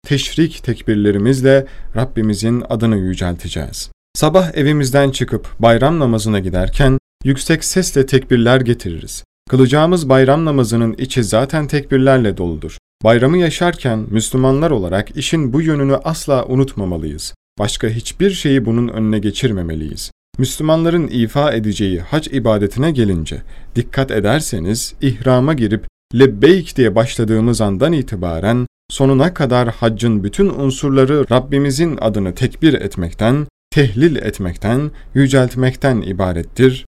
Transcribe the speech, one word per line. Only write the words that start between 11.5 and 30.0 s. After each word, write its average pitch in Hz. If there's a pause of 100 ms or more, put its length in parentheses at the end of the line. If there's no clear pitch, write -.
tekbirlerle 131
doludur. 80 (260)
Bayramı 120
yaşarken 156
Müslümanlar 135
olarak 98
işin 147
bu 151
yönünü 143
asla 151
unutmamalıyız. 90 (260)
Başka 104
hiçbir 117
şeyi 135
bunun 117
önüne 110
geçirmemeliyiz. 90 (260)
Müslümanların 160
ifa 127
edeceği 104
hac 151
ibadetine 117
gelince, 95 (340)
dikkat 131
ederseniz 107
ihrama 131
girip 110 (320)
lebbeyk 135
diye 110
başladığımız 110
andan 107
itibaren 104 (240)
sonuna 139
kadar 123
haccın 113